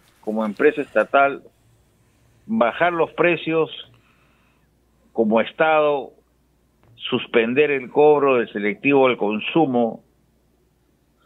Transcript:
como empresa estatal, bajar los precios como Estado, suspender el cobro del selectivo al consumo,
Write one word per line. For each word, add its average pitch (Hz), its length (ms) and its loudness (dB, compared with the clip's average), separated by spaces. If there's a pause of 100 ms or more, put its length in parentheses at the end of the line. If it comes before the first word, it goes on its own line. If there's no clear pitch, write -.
(200)
como 110 260 -4
empresa 147 340 0
estatal, 135 640 0 (1040)
bajar 117 460 0
los 165 180 -2
precios 160 580 -2 (1400)
como 113 280 2
Estado, 151 720 0 (840)
suspender 127 760 -2
el 123 180 -6
cobro 139 460 4
del 110 160 -2
selectivo 127 560 0
al 120 80 0
consumo, 117 880 -2 (1200)